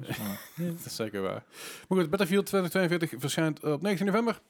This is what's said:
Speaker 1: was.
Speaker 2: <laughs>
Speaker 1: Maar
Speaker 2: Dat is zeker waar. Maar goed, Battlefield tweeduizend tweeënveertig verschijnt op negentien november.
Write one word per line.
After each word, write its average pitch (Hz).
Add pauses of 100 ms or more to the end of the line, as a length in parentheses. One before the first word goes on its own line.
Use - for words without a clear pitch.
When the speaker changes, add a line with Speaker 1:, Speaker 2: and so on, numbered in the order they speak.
Speaker 1:
was. -
Speaker 2:
<laughs> -
Speaker 1:
Maar 104 (160)
Speaker 2:
Dat 170
is -
zeker 104
waar. 98 (440)
Maar 190
goed, 165
Battlefield 190
tweeduizend 185
tweeënveertig 170
verschijnt 147
op 147
negentien 196
november. 220